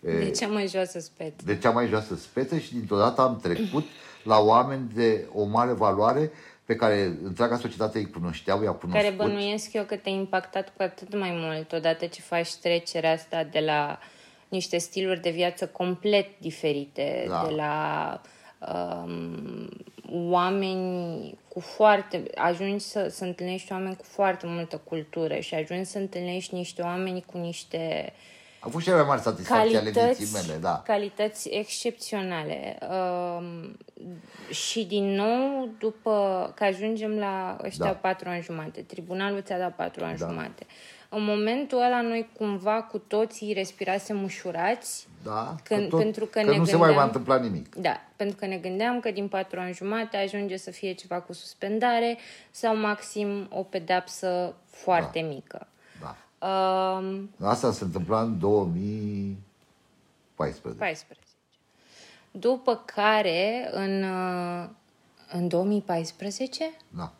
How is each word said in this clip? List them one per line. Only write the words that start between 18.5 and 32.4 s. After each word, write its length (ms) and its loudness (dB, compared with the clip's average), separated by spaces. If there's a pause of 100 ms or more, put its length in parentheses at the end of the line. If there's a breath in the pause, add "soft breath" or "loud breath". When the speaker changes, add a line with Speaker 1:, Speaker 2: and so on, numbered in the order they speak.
Speaker 1:
um, 640 -8 (640)
oameni 1080 0 (100)
cu 120 -8
foarte... 600 4 (120)
Ajungi 500 0
să, 260 -2
să 140 -10
întâlnești 480 -6
oameni 240 -6
cu 80 -20
foarte 420 0
multă 380 -6
cultură 540 -4
și 160 -8
ajungi 360 -4
să 80 -6
întâlnești 560 -6
niște 280 -6
oameni 440 -4
cu 120 -12
niște 760 -6 (480 loud breath)
Speaker 2:
Am 100 -8
fost 140 -4
cele 120 6
mai 100 8
mari 140 4
satisfacții 560 4
ale 140 2
vieții 100 4
Speaker 1:
calități, 480 2
Speaker 2:
mele, 120 -4
da. 260 0
Speaker 1:
calități 640 -2
excepționale. 1300 -4 (120)